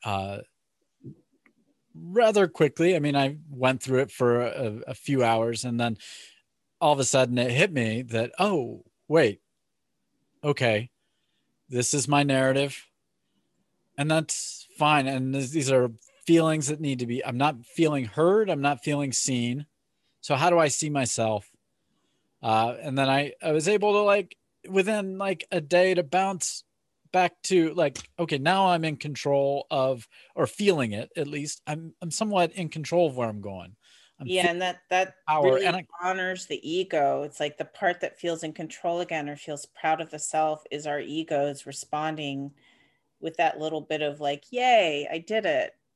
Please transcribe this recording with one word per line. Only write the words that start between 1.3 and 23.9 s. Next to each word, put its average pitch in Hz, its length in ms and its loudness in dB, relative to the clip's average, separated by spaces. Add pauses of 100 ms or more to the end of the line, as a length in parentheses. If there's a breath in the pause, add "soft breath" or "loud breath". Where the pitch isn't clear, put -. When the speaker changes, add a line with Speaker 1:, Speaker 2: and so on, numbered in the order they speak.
Speaker 1:
rather 196 540 4
quickly, 165 480 2
I 151 40 0
mean, 143 160 0
I 139 200 0 (140)
went 127 320 0
through 131 180 2
it 135 100 -2
for 120 300 2
a, 117 460 -4
a 131 80 -12
few 135 280 0
hours, 113 420 2
and 120 140 -4
then 117 200 -2 (840 loud breath)
all 151 140 6
of 139 60 0
a 127 40 2
sudden 123 340 2
it 123 120 0
hit 170 220 2
me 117 300 0
that, 117 360 -4
"Oh, 147 460 -2 (240)
wait, 147 340 4 (1000)
okay, 123 480 0 (800)
this 123 260 -2
is 131 140 0
my 143 140 4
narrative, 135 680 0 (1080)
and 147 120 -2
that's - 560 -4 (120)
fine. 147 280 4
And 131 280 -2
th-, 135 160 -4
these 139 200 0
are 123 220 4 (340)
feelings 160 420 4
that 151 120 -4
need 139 200 -2
to 123 60 -2
be, 120 180 -4
I'm 120 140 -4
not 135 280 0
feeling 147 400 0
heard. 185 420 2
I'm 147 140 -2
not 143 220 0
feeling 143 280 -2
seen. 123 540 -2 (540)
So 143 160 -2
how 165 140 4
do 170 80 4
I 156 100 4
see 151 220 -4
myself?" 113 600 -2 (920)
Uh, 117 380 2
and 139 180 -4
then 135 100 2
I, 139 340 0
I 165 100 0
was 156 160 2
able 208 240 2